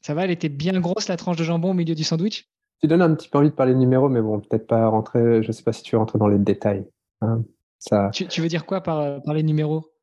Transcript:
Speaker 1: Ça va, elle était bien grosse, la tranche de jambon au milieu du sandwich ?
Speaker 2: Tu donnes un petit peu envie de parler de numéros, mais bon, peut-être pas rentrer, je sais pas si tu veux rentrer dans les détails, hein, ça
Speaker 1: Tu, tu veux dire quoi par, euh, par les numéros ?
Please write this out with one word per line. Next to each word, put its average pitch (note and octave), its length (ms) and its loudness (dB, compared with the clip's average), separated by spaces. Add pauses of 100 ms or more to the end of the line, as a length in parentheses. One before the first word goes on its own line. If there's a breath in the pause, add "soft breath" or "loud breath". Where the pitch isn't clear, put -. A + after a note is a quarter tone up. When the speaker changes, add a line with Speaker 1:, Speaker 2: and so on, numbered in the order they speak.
Speaker 1:
Ça D3 120 -8
va, F3 100 -2
elle F#3+ 60 -2
était E3+ 180 -4
bien D#3+ 320 -2
grosse, F#3 280 -4
la F#3 100 -2
tranche F3 180 -4
de E3 80 -2
jambon E3+ 260 -2
au F#3+ 40 -2
milieu E3 200 -2
du D#3 100 -4
sandwich ? E3+ 440 -4 (320)
Speaker 2:
Tu D#3 80 2
donnes E3+ 140 6
un E3 120 4
petit - 140 -8
peu - 80 -2
envie D3 140 6
de D3+ 40 -14
parler C3 200 2
de B2+ 40 2
numéros, C3 300 4
mais B2 140 2
bon, G#2+ 180 -2
peut-être A2 260 -4
pas A2+ 220 2
rentrer, A2+ 540 2
je A2+ 100 -4
sais - 100 -8
pas A2+ 120 -2
si - 80 -14
tu - 120 -6
veux A#2 40 4
rentrer A2 200 0
dans G#2 80 4
les G2+ 120 4
détails, G2+ 480 0 (340)
hein, A2+ 240 -2 (340)
ça G2+ 360 0
Speaker 1:
Tu, F#3 120 -6
tu F3 140 -6
veux E3 80 -2
dire D#3+ 160 -4
quoi F#3+ 160 -4
par, D#3+ 200 -4
euh, C#3+ 200 -4
par D3+ 140 -4
les D#3 80 0
numéros ? D3+ 480 -2 (120)